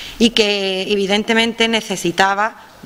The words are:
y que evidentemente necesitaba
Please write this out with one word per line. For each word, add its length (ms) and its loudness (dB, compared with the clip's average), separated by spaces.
y 120 4
que 600 0
evidentemente 800 0
necesitaba 920 -2